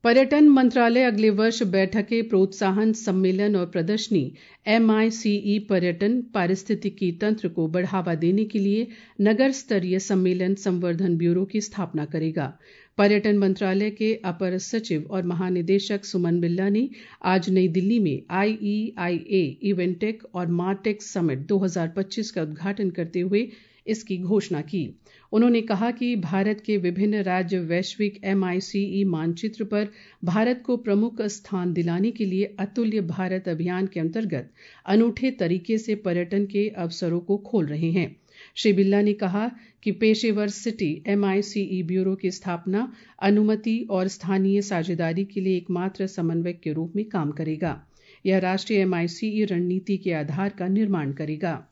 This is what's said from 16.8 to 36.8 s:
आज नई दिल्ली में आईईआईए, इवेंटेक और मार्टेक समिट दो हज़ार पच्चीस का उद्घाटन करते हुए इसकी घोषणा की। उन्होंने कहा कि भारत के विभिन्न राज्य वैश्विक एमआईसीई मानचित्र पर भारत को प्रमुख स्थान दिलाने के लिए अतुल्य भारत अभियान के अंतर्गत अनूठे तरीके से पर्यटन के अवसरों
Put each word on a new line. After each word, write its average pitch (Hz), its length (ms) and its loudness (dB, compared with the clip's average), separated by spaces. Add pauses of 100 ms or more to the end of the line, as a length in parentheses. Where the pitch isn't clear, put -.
आज 180 260 2
नई 185 180 4
दिल्ली 190 320 2
में 170 300 0
आईईआईए, 196 1300 -2
इवेंटेक 196 640 -2 (100)
और 180 140 -4
मार्टेक 196 540 -2
समिट 156 380 -2
दो 190 180 -2
हज़ार 170 400 -2
पच्चीस 202 340 -6
का 170 100 -4
उद्घाटन 180 480 -4
करते 170 300 -4
हुए 202 300 0 (380)
इसकी 214 300 -4
घोषणा 180 440 -2
की। 156 380 -6 (320)
उन्होंने 233 300 4
कहा 226 300 -2
कि 240 240 -2
भारत 196 500 -2
के 208 120 0
विभिन्न 190 380 0
राज्य 185 440 0
वैश्विक 185 640 -2
एमआईसीई 196 800 0
मानचित्र 170 600 -2
पर 208 240 -2 (360)
भारत 220 420 0
को 247 120 0
प्रमुख 226 440 0
स्थान 185 520 -4
दिलाने 175 380 0
के 226 140 -4
लिए 190 340 -2
अतुल्य 214 420 -2
भारत 185 460 -4
अभियान 175 400 -2
के 175 120 -6
अंतर्गत 165 520 -4 (340)
अनूठे 233 460 2
तरीके 185 460 -2
से 220 180 -2
पर्यटन 185 500 0
के 202 240 0
अवसरों 170 500 -4